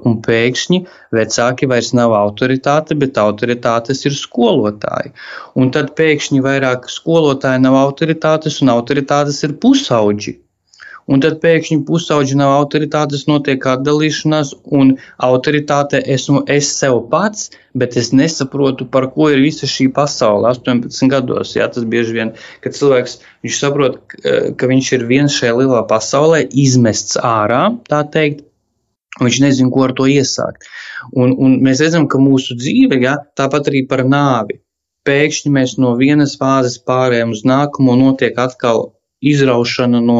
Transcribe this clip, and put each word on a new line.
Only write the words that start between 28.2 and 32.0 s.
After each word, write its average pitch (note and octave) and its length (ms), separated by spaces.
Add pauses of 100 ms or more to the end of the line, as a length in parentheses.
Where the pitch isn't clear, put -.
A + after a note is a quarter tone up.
un A#2+ 180
viņš A#2 160
nezin, C3 260
ko C3 160
ar B2+ 80
to C3+ 160
iesākt. - 560 (480)
Un, B2+ 160
un C3 320
mēs C3+ 220
redzam, D#3+ 260